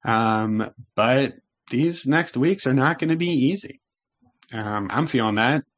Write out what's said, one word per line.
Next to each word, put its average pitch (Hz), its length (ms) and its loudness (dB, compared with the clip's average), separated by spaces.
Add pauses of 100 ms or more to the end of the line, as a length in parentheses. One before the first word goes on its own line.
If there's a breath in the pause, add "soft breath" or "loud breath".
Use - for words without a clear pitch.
Um, 110 640 0 (240)
but 123 400 2 (360)
these 160 360 -2
next 156 300 0
weeks 175 300 0
are 131 80 2
not 143 240 2
gonna 160 180 0
be 175 140 -2
easy. 165 500 -2 (720)
Um, 104 380 -4
I'm 123 160 0
feeling 110 300 0
that. 127 280 2 (140)